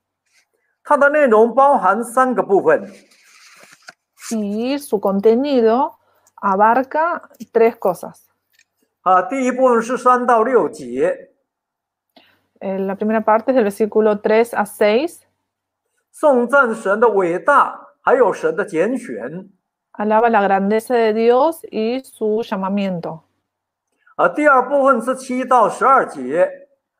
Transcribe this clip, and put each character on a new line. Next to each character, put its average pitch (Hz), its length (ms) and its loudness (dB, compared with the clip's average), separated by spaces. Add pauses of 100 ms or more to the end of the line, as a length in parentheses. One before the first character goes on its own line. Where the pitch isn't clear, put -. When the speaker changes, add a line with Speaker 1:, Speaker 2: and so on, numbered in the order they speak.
(840)
Speaker 1:
它 294 140 0
的 277 120 4
内 294 180 2
容 220 260 4
包 269 240 4
含 196 260 0
三 254 300 0
个 190 80 -2
部 190 180 2
分。 135 320 0 (1400)
Speaker 2:
Y 226 480 -4
su 233 200 -4
contenido 226 960 0 (380)
abarca 254 920 0 (240)
tres 226 240 2
cosas. - 460 -6 (760)
Speaker 1:
啊， 180 200 2
第 262 240 -4
一 254 60 0
部 254 180 2
分 233 120 2
是 233 160 -6
三 247 280 2
到 226 160 2
六 233 260 2
节。 139 640 -6 (1300)
Speaker 2:
Eh, 190 200 -8
la 190 160 -6
primera 220 280 -2
parte 226 280 0
es 254 40 2
del 233 100 2
versículo 214 540 0
tres 220 360 0
a 208 100 -2
seis. 220 540 -2 (920)
Speaker 1:
颂 247 380 0
赞 254 260 2
神 208 260 -4
的 233 100 4
伟 185 280 0
大， - 520 0 (120)
还 220 140 2
有 220 180 2
神 160 220 -4
的 196 100 -4
拣 208 320 -2
选。 135 540 -12 (420)
Speaker 2:
Alaba 214 380 0
la 214 100 2
grandeza 202 540 0
de 226 180 0
Dios 247 460 0 (100)
y 226 300 -6
su 220 420 -6
llamamiento. 190 800 -6 (960)
Speaker 1:
啊， 151 100 0
第 294 200 0
二 262 200 4
部 285 160 0
分 262 160 2
是 254 160 -4
七 254 300 -8
到 247 240 2
十 - 160 -4
二 254 220 4
节。 147 600 -4 (320)